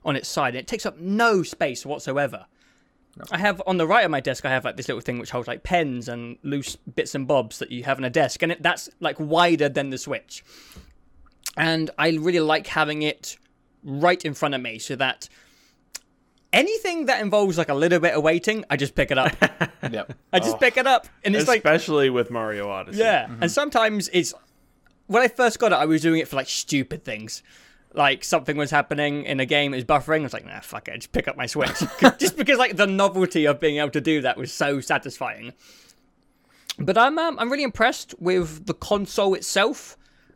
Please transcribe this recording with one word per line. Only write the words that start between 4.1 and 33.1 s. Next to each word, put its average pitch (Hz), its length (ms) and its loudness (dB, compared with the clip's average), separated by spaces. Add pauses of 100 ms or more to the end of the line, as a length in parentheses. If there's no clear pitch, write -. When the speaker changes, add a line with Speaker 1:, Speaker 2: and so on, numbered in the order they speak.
Speaker 1:
desk, 131 220 -4
I 139 60 -2
have, 131 160 0
like, 107 120 -6
this 120 100 -8
little 120 140 -6
thing 120 180 -6
which 113 100 -12
holds, 123 180 -6
like, 120 140 -10
pens 131 480 -2
and 120 320 -12
loose 143 340 -6 (200)
bits - 180 -4
and 135 140 -6
bobs 131 320 0
that - 120 -10
you 123 120 -10
have 135 160 -2
on 135 60 -6
a 123 40 -2
desk, 135 320 0
and 165 120 0
it, 151 100 -10
that's, - 260 0 (100)
like, 151 200 -4
wider 160 500 4
than 139 220 -2
the 131 80 -8
Switch. - 440 -10 (1120)
And 160 420 0
I 160 120 2
really 165 280 2
like 156 280 2
having 151 360 -2
it - 340 -6 (460)
right 165 420 0
in 147 80 -4
front 143 220 -2
of 127 60 -4
me 113 180 -10
so - 160 -8
that 131 320 -4 (1300)
anything 339 540 0
that 240 140 0
involves, 202 360 2
like, 160 120 0
a 143 40 0
little 170 260 4
bit 160 140 2
of 151 100 2
waiting, 175 460 0
I 143 80 0
just 139 180 -4
pick 143 160 0
it 135 60 2
up. 131 140 2 (100)
Speaker 3:
<laughs> - 300 -2 (200)
Speaker 2:
Yep. 110 220 -8 (180)
Speaker 1:
I 185 80 4
just 113 160 2
Speaker 2:
Oh. - 40 -10
Speaker 1:
pick 254 180 4
it 254 80 2
up, 254 220 4 (180)
and 202 100 4
it's 156 120 2
like 240 180 6
Speaker 3:
Especially 151 460 4
with 123 180 2
Mario 107 400 -4
Odyssey. 98 300 -8
Speaker 1:
Yeah, 196 260 4
Speaker 2:
Mm-hmm. 117 180 -6
Speaker 1:
and 208 80 0
sometimes 226 640 0
it's, 175 200 2 (760)
when 233 160 4
I 254 40 4
first 240 320 2
got 220 120 4
it, 165 40 6
I 147 100 2
was 160 160 2
doing 160 200 2
it - 60 -4
for, 143 80 -10
like, 131 120 -2
stupid - 560 -4
things. 110 380 -10 (520)
Like, 139 300 2
something 151 340 -2
was 147 140 -2
happening 147 540 0
in 139 160 -4
a 127 40 0
game, 143 280 2
it 127 40 -4
was 127 80 -6
buffering, 156 360 2
I - 20 -4
was 127 100 -8
like, - 120 -12
"Nah, 101 160 -16
fuck - 260 -14
it, - 100 -12
just - 140 -16
pick - 160 -2
up - 80 -6
my 127 120 -6
Switch." 131 260 -2 (260)
<laughs> - 200 8
Just - 180 0
because, 262 220 4
like, 247 180 2
the 202 100 4
novelty 185 580 2